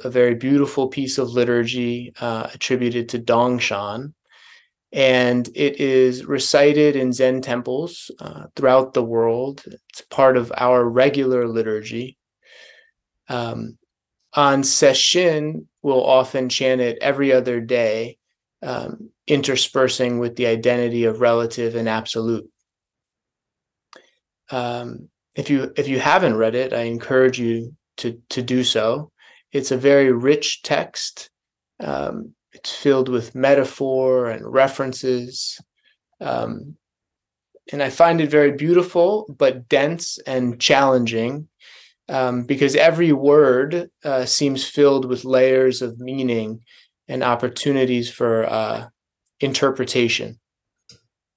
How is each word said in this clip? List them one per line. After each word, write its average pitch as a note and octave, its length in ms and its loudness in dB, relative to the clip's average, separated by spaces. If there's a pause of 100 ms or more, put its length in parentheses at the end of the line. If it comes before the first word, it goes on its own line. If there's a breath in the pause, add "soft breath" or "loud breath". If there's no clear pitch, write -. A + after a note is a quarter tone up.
a B2+ 60 -8
very B2 240 4
beautiful C3+ 540 0
piece C3+ 280 -6
of A#2+ 140 -2
liturgy, A#2+ 880 -2
uh, A2+ 320 -6
attributed A#2+ 560 -2
to B2 100 -6
Dongshan. A#2 920 -2 (800 soft breath)
And B2 600 2
it C#3 260 -2
is C3 460 2
recited C#3+ 680 2
in C3 180 -2
Zen B2+ 280 0
temples, C3 800 -6
uh, - 360 -16
throughout C3 380 2
the B2 120 0
world. A#2 600 -2 (240)
It's - 220 -20
part C3 260 4
of A#2 220 0
our B2 280 4
regular B2+ 640 2
liturgy. A2+ 680 -6 (1120 soft breath)
Um, A2+ 500 -8 (560)
on C#3 280 4
Sesshin, D#3 1000 0 (160)
we'll C3 240 2
often C3 460 2
chant C3 320 0
it A#2+ 180 -2
every C#3 320 0
other B2 280 2
day, A#2 580 -2 (440)
um, - 480 -10 (160)
interspersing B2+ 920 0
with A#2+ 180 -4
the B2 100 -2
identity A#2 580 0
of A2 160 -2
relative A#2 560 0
and A2+ 120 -2
absolute. A2+ 640 -4 (2000 soft breath)
Um, A#2+ 580 -8 (280)
if - 120 -6
you, C3 280 -2
if D3 100 -2
you C3+ 140 -2
haven't D3+ 360 2
read A2+ 200 0
it, C3 160 -2
I A#2+ 100 -4
encourage B2+ 560 0
you A#2 360 -4 (240)
to, A#2 220 -8 (100)
to B2+ 120 -6
do B2+ 220 -2
so. A#2+ 480 -2 (400 soft breath)
It's C3+ 180 -4
a C3 80 0
very C#3 340 6
rich C3+ 500 0
text. - 680 -6 (480)
Um, - 560 -8 (180)
it's - 220 -12
filled C3 340 0
with A#2+ 280 -4
metaphor C3 920 2
and A2 160 -8
references. B2+ 1120 -2 (640)
Um, B2 560 -8 (960)
and C#3+ 100 -4
I C3+ 60 0
find E3 320 4
it D3 100 0
very D3 220 4
beautiful, F3 840 0
but B2+ 300 0
dense D3+ 580 0
and B2 340 -2
challenging, C3 880 2 (600 soft breath)
um, B2 340 -2
because C3+ 320 0
every D#3+ 380 4
word, C#3+ 800 4 (140)
uh, C3 200 -2
seems C3+ 440 -2
filled C#3 360 4
with B2 200 -6
layers C3 580 4
of A#2 180 -8
meaning A#2+ 600 -4 (440 soft breath)
and C3 160 -6
opportunities B2 880 -2
for, A2+ 360 -2
uh, A2 420 -4 (540)
interpretation. B2+ 960 -2 (960)